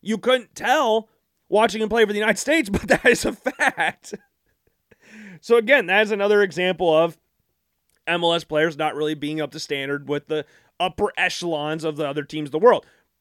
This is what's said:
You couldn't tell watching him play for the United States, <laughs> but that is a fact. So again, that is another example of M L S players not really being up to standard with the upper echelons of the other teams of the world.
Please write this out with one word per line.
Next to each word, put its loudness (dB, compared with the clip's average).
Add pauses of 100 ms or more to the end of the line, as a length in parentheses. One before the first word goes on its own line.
You -4
couldn't 0
tell 0 (400)
watching 2
him -4
play 4
for -4
the -2
United 0
States, 0
<laughs> -
but -4
that 2
is 4
a -2
fact. -4 (1300)
So 4
again, 4
that 4
is -4
another 2
example 0
of 2 (880)
M -2
L 2
S -4
players 0
not -4
really -4
being -6
up -6
to -14
standard -6
with -4
the -4 (340)
upper -2
echelons -4
of -4
the -4
other -6
teams -8
of -12
the -2
world. 4 (360)